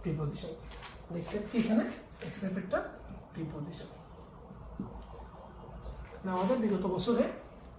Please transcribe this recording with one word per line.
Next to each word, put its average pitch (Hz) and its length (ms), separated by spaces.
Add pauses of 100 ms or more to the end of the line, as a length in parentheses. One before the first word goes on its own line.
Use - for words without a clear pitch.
প্রিপোজিশন। 156 460 (720)
except 208 340
কি 240 60
এখানে? 220 260 (420)
except 185 320
একটা - 300 (440)
প্রিপোজিশন। 156 540 (2500)
না, 190 80
আমাদের 196 260
বিগত 196 280
বছরে 185 460 (460)